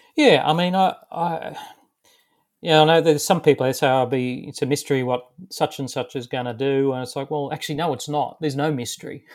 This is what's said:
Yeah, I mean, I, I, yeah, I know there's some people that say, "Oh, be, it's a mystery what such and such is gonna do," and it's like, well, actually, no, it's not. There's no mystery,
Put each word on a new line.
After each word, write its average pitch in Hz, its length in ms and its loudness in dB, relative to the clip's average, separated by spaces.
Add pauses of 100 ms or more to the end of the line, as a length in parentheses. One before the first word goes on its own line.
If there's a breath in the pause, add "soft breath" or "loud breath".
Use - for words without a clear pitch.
(160 soft breath)
Yeah, 220 300 6
I 156 80 2
mean, 180 200 0
I, 190 220 2 (160)
I, 170 460 -6 (1040 loud breath)
yeah, 156 200 6
I 151 40 6
know 165 160 6
there's 151 220 2
some 180 180 2
people 131 240 4
that 131 100 0
say, 139 140 0
"Oh, 131 160 2
be, 127 420 -4
it's - 140 -14
a 147 40 0
mystery 135 380 -2
what 123 240 -4 (220)
such - 300 -4
and 131 100 -8
such - 260 -8
is 123 120 -8
gonna 123 260 -6
do," 135 400 0
and 127 100 -6
it's 123 120 -12
like, 139 140 -8
well, 143 220 -6
actually, 156 240 -8
no, 156 180 -2
it's 123 160 -10
not. 147 320 -4
There's 147 140 -2
no 147 160 -2
mystery, - 640 -8